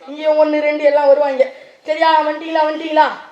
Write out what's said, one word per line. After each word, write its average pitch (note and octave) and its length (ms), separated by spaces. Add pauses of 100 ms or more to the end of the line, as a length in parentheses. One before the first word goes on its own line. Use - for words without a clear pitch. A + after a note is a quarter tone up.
இங்க D4+ 380
ஒண்ணு, D4+ 140
ரெண்டு D4+ 240
எல்லாம் D4 240
வருவாங்க. C#4 440 (340)
சரியா? D#4 360
வந்துட்டீங்களா, D#4 480
வந்துட்டீங்களா? D#4 380 (240)